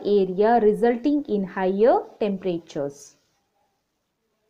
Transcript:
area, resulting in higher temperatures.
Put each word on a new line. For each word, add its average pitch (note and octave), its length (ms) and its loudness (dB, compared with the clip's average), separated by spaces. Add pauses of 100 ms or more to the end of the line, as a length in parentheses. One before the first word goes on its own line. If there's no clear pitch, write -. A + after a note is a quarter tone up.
area, G#3 580 2
resulting A#3+ 600 2
in G#3 180 -4
higher G3 540 0 (240)
temperatures. F3 960 -6 (1300)